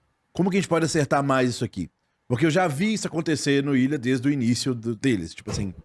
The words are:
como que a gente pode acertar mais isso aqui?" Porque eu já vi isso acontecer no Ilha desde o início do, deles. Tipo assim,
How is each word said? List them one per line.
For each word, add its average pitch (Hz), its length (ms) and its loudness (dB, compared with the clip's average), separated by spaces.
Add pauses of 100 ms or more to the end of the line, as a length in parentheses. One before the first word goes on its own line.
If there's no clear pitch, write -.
(340)
como 180 160 0
que 180 80 0
a - 20 4
gente 156 100 -4
pode 165 160 2
acertar 143 380 0
mais 131 260 2
isso 120 160 -4
aqui?" 95 240 -6 (380)
Porque 123 180 2
eu 160 60 4
já 180 160 2
vi 170 260 0
isso 196 140 -4
acontecer 147 560 0
no 143 120 0
Ilha 131 220 2
desde 127 300 0
o 143 40 4
início 123 420 0
do, 113 220 -4
deles. 101 380 -2
Tipo - 180 -12
assim, 95 220 -6 (120)